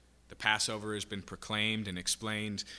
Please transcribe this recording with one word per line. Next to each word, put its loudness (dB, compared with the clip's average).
The -14
Passover 2
has -2
been -6
proclaimed 0
and -2
explained. 0